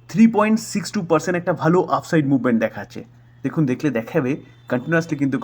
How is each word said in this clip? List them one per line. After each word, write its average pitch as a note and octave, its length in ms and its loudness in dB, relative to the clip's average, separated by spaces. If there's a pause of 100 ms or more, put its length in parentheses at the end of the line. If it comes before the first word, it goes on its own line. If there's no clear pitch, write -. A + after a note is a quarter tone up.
(100)
থ্রি G#3+ 140 6 (120)
পয়েন্ট G#3+ 200 2 (160)
সিক্স F#3+ 220 -4
টু G#3 60 -4 (100)
পার্সেন্ট E3 300 0
একটা F3 120 -2 (100)
ভালো E3 160 4 (200)
আপসাইড D#3 340 0
মুভমেন্ট A#2+ 320 2
দেখাচ্ছে। G#2 360 -6 (440)
দেখুন, D3 260 -2
দেখলে B2+ 180 -2 (100)
দেখা - 200 -6
যাবে C3+ 140 0 (380)
কন্টিনিউয়াসলি D#3+ 520 -2
কিন্তু C3+ 220 0